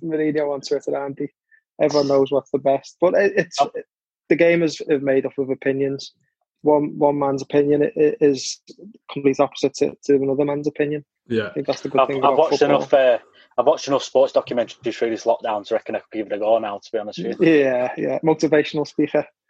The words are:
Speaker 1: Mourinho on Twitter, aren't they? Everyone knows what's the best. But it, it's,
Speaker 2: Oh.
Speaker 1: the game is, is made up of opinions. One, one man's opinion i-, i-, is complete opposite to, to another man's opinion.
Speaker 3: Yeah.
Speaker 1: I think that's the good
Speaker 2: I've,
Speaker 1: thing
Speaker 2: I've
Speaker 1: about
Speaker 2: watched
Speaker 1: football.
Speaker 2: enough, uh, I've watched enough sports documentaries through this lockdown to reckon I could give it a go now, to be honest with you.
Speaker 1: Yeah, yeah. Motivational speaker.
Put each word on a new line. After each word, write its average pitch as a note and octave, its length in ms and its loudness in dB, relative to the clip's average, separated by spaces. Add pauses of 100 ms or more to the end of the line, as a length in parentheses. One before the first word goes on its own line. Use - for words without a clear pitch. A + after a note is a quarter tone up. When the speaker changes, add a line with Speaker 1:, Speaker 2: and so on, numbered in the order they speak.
Speaker 1:
Mourinho D#3 500 -2
on C#3 100 -6
Twitter, C#3+ 340 -2
aren't C#3 220 -8
they? C#3+ 120 -8 (500)
Everyone D3 280 2
knows C3+ 240 2
what's C#3 180 -2
the C#3+ 80 0
best. C3+ 420 -2
But F3+ 140 2
it, G3+ 220 2
it's, - 240 -2
Speaker 2:
Oh. - 100 0 (580)
Speaker 1:
the E3 80 4
game E3+ 280 4
is, D3 240 -4
is C#3+ 120 0
made C3+ 260 0
up - 120 -8
of C3 120 -4
opinions. C3+ 640 -4 (500)
One, D3 360 2
one D3 200 2
man's C#3 240 -2
opinion D3 420 2
i-, - 160 -2
i-, D3 200 2
is C#3+ 400 0 (520)
complete C#3 280 0
opposite C#3 340 -2
to, C#3+ 200 -2 (100)
to C#3+ 100 2
another C#3 300 0
man's C#3+ 240 -4
opinion. D3 360 -4 (240)
Speaker 3:
Yeah. A2 200 -2
Speaker 1:
I - 40 -12
think C#3+ 140 -8
that's C3+ 160 -4
the C#3+ 60 -8
good C3+ 120 2
Speaker 2:
I've, C3 80 4
Speaker 1:
thing C#3 100 -4
Speaker 2:
I've C3 60 2 (100)
Speaker 1:
about C3 40 4
Speaker 2:
watched D#3 220 2
Speaker 1:
football. C#3+ 180 4
Speaker 2:
enough, C#3+ 160 0
uh, B2+ 240 4 (400)
I've A#2+ 80 -2
watched C3+ 220 2
enough C#3 140 0
sports B2+ 300 2
documentaries A#2+ 600 -4
through A#2 160 -2
this A2 140 -6
lockdown G#2+ 420 -2
to - 80 -2
reckon G#2+ 220 -4
I G2+ 40 -8
could - 120 -18
give G#2+ 140 -6
it F#2+ 60 -10
a G2+ 60 -4
go G#2+ 200 2
now, G#2 200 -6
to - 140 -16
be A2+ 60 -4
honest G#2 240 -8
with A#2 180 -6
you. E3+ 120 4
Speaker 1:
Yeah, B2+ 440 2
yeah. D3 280 -4
Motivational D#3 640 0
speaker. D3 380 -2 (260)